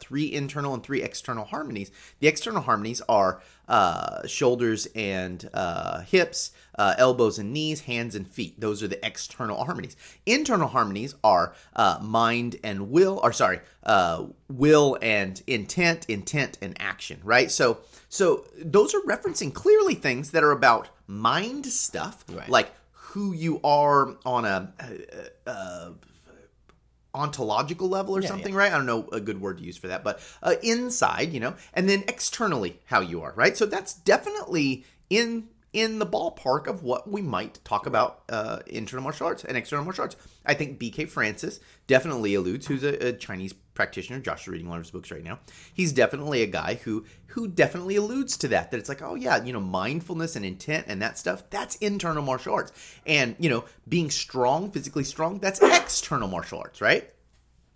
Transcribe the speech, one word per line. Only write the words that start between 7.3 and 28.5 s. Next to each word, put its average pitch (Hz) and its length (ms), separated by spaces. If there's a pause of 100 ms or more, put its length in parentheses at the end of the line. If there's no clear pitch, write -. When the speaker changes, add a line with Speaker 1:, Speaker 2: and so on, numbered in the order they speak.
Speaker 1:
and 104 140
knees, 156 300
hands 117 340
and 101 100
feet. 95 340
Those 107 220
are 104 60
the 98 180
external - 580
harmonies. 135 300 (320)
Internal 240 400
harmonies 110 560
are, 90 320 (220)
uh, 95 260
mind 113 600
and 101 260
will, 190 320
or 117 100
sorry, 92 280 (240)
uh, 87 400 (240)
will 143 520
and 101 460
intent, 165 640
intent 113 520
and 92 200
action, - 420
right? 117 300
So, 120 260 (300)
so - 400 (100)
those 190 380
are 403 60
referencing 240 520
clearly 403 400
things 139 380
that 160 100
are 147 80
about 123 380 (180)
mind 165 600
stuff, - 680
Speaker 2:
Right. 87 160
Speaker 1:
like 120 240 (420)
who 202 180
you 165 300
are 143 540 (100)
on 123 180
a, 95 300 (720)
a, - 20
a 90 440 (1200)
ontological 139 720
level 190 280
or 190 60
Speaker 2:
Yeah, 190 60
Speaker 1:
something, 196 260